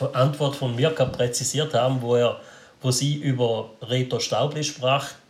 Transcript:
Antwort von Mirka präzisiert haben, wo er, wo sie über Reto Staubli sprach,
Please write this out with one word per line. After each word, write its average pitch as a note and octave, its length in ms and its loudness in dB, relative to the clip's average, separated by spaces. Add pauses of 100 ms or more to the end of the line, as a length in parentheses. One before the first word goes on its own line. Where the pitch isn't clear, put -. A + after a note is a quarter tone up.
(120)
Antwort C#3 440 2
von A#2+ 200 -2
Mirka C#3 300 2
präzisiert C#3 680 -2
haben, B2+ 300 2
wo A#2+ 140 2
er, A#2+ 240 2 (420)
wo C3 80 0
sie C#3+ 240 0
über B2 560 0 (100)
Reto B2+ 400 -2
Staubli D3 440 0
sprach, C3 480 -2 (180)